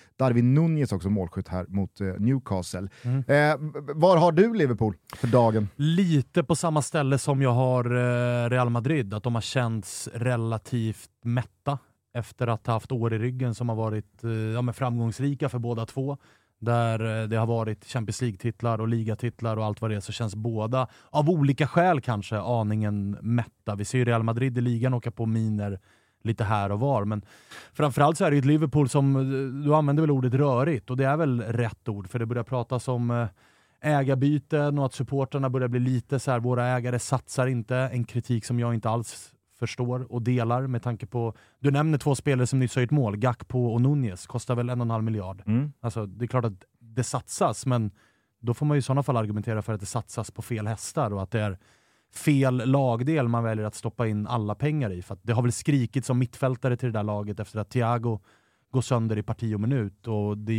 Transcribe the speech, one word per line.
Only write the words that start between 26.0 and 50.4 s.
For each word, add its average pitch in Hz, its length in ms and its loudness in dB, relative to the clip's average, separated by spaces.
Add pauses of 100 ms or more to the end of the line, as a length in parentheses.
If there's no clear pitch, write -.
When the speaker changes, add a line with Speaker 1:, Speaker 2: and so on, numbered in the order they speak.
Speaker 2:
lite 113 200 -2
här 101 280 0
och 104 80 0
var, 123 260 2
men 104 160 -2 (520)
framförallt 147 440 4
så 196 80 2
är 160 60 4
det 143 40 4
ju 143 40 6
ett 127 60 4
Liverpool 151 440 4
som, 139 260 4
eh, 131 60 2 (440)
du 147 100 6
använder 151 260 4
väl 151 100 4
ordet 127 220 2
rörigt, 135 560 2
och 127 80 -4
det 135 80 2
är 139 120 2
väl 135 240 2
rätt 113 480 -4
ord, 101 200 -8
för 120 100 -4
det 117 60 -4
börjar 120 180 -2
pratas 123 440 -4
om, 120 240 0
eh, 120 160 0 (540)
ägarbyten 143 960 2
och 139 60 2
att 127 80 -2
supporterna 135 560 -2
börjar 127 180 0
bli 123 120 0
lite 127 400 0
så 135 120 -2
här: 120 80 2
"Våra 123 280 0
ägare 123 320 0
satsar - 480 -2
inte", 127 280 -2
en 127 280 0
kritik 117 420 -2
som 120 140 -2
jag 117 140 0
inte 113 160 -2
alls - 420 -4 (280)
förstår 123 540 -4
och 120 80 -2
delar 123 460 2
med 123 160 -4
tanke 117 220 -4
på... 117 280 -4 (260)
Du 139 120 2
nämner 151 260 2
två 143 180 2
spelare 127 320 2
som 135 120 2
nyss 127 160 0
har 131 60 2
gjort 120 100 0
mål, 117 260 2
Gakpo 123 500 0
och 117 140 0
Nunez, 127 460 0
kostar 123 280 -4
väl 120 140 -2
en 123 120 -4
och 117 40 -2
en 117 60 -2
halv 110 120 -2
miljard. 101 420 -4
Speaker 1:
Mm. 131 260 0 (100)
Speaker 2:
Alltså, 113 240 -6
det 98 200 -8
är - 20 -2
klart 123 180 0
att 98 180 -6 (160)
det 117 240 -4
satsas, - 640 -2
men 117 260 0 (500)
då 113 120 0
får 147 120 -4
man 147 100 4
ju 143 40 4
i - 20 2
såna 135 220 0
fall 131 140 0
argumentera 107 440 -2
för 110 120 -4
att 101 60 -6
det 101 60 -12
satsas - 460 -8
på - 100 -12